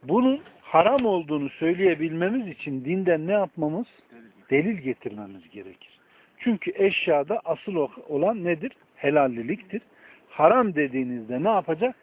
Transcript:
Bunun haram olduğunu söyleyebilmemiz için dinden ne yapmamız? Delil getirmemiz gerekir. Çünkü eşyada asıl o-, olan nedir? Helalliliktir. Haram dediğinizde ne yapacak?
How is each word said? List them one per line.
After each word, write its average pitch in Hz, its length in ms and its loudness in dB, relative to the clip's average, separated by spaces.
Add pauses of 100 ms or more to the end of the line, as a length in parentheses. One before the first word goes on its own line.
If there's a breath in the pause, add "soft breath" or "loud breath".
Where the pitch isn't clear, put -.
Bunun 247 380 2 (200)
haram 233 460 4
olduğunu 151 440 0
söyleyebilmemiz 170 960 0
için 131 360 -8
dinden 170 420 0
ne 190 60 0
yapmamız? 180 540 -2 (640)
Delil 170 280 2
getirmemiz 104 720 -10
gerekir. - 480 -20 (400 soft breath)
Çünkü 208 360 -4
eşyada 175 680 0
asıl 175 320 -6
o-, 143 140 0 (180)
olan 175 360 -2
nedir? 170 280 -4 (240)
Helalliliktir. 131 880 0 (460 loud breath)
Haram 202 460 4
dediğinizde 127 680 -2
ne 202 40 2
yapacak? 202 540 -2